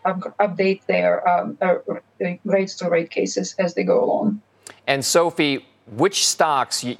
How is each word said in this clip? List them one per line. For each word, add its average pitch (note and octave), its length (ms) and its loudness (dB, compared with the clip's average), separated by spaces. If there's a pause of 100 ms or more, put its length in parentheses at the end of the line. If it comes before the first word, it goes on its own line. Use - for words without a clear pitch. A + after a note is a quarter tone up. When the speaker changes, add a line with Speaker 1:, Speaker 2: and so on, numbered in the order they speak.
Speaker 1:
up, F#3 160 0 (180)
update G3 480 0
their, F3+ 420 2
um, - 320 0
uh, F3+ 180 2 (680)
rates G3 300 0
through F3+ 160 -4
rate E3+ 200 0
cases G3 480 -4
as F3+ 160 -2
they G3 80 -2
go F#3+ 220 2
along. G#3 360 0 (460)
Speaker 2:
And C3+ 180 0
Sophie, E3 640 0 (300)
which F#3 280 0
stocks, C#3+ 600 0
you, B2 160 -6